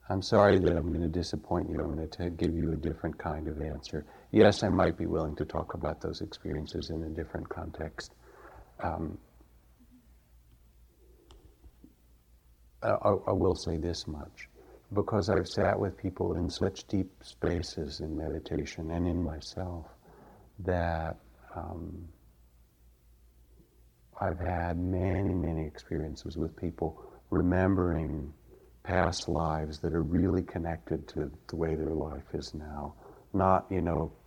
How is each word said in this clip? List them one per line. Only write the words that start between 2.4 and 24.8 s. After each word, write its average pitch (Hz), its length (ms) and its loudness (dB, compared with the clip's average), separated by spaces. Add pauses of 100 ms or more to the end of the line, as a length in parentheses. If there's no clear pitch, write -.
you 80 160 0
a 78 60 0
different 78 400 -4
kind 78 320 -4
of 76 120 -6
answer. 76 440 -6 (260)
Yes, 104 320 8
I 101 60 2
might 85 280 4
be 85 80 -2
willing 80 300 0
to 85 100 -4
talk 80 280 -4
about 80 260 -4
those 82 220 -6
experiences 80 680 -6
in 80 120 -4
a 80 60 -6
different 80 400 -8
context. 82 640 -10 (680)
Um, - 380 -4 (3750)
I, 107 80 0
I, 104 200 4 (180)
I 101 40 0
will 92 240 4
say 82 220 -2
this 85 300 -4
much, 76 420 -12 (440)
because 101 360 2
I've 92 180 4
sat 98 300 2
with 98 200 0
people 92 380 -2
in 87 140 0
such - 360 -2
deep 98 240 0 (120)
spaces 80 800 -4
in 78 180 -4
meditation 78 760 -4
and 85 160 0
in 87 160 0
myself 85 600 -6 (760)
that, 85 580 0 (380)
um, 85 520 -10 (2000)
I've 85 200 -2
had 87 400 0
many, 92 540 2